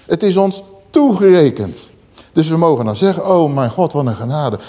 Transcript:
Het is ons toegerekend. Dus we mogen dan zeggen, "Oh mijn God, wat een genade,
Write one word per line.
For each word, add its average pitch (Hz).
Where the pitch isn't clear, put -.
Het 170
is 190
ons 196
toegerekend. 185
Dus 156
we 160
mogen 156
dan 107
zeggen, 190
"Oh 156
mijn 131
God, 175
wat 147
een 117
genade, 120